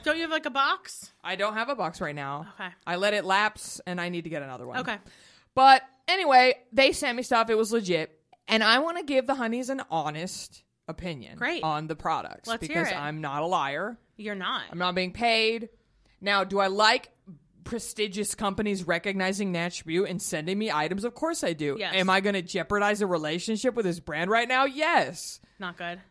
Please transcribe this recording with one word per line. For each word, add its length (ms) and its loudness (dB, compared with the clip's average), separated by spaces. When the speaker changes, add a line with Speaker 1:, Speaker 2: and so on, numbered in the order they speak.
Speaker 1:
don't 100 2
you 60 -4
have, 100 -4
like, 140 -2
a 40 -6
box? 640 -2
Speaker 2:
I 100 -6
don't 200 -2
have 120 -2
a 80 -4
box 240 -4
right 160 -6
now. 320 -8
Speaker 1:
Okay. 120 -10
Speaker 2:
I 80 -2
let 180 0
it 120 0
lapse, 600 0
and 140 -6
I 80 -4
need 160 -6
to 60 -10
get 140 -6
another 220 -12
one. 140 -8
Speaker 1:
Okay. 160 -6
Speaker 2:
But 260 10
anyway, 460 6
they 220 6
sent 240 -4
me 60 -4
stuff. 260 2
It 80 2
was 160 0
legit. 440 0
And 160 2
I 140 6
wanna 240 -2
give 240 2
the 80 0
honeys 380 -2
an 180 -4
honest 720 -6
opinion 520 -10
Speaker 1:
Great. 240 -4
Speaker 2:
on 240 -2
the 80 -6
products 520 -6
Speaker 1:
Let's 200 -4
hear 80 -4
Speaker 2:
because 160 0
Speaker 1:
it. 40 -4
Speaker 2:
I'm 240 -6
not 220 -4
a 60 0
liar. 500 -2
Speaker 1:
You're 180 -8
not. 260 -4
Speaker 2:
I'm 60 -10
not 160 0
being 200 -2
paid. 560 0
Now, 220 2
do 160 0
I 80 4
like 420 4
prestigious 720 -4
companies 480 -2
recognizing 680 -2
Natch 320 -4
Beaut 260 0
and 120 -6
sending 380 -4
me 120 -2
items? 340 -2
Of 100 -6
course 280 -4
I 100 0
do. 260 -2
Speaker 1:
Yes. 160 -2
Speaker 2:
Am 120 2
I 140 4
gonna 220 0
jeopardize 580 0
a 60 2
relationship 680 -2
with 120 0
this 140 -2
brand 300 -4
right 180 2
now? 180 4
Yes. 720 0
Speaker 1:
Not 180 -10
good. 240 -10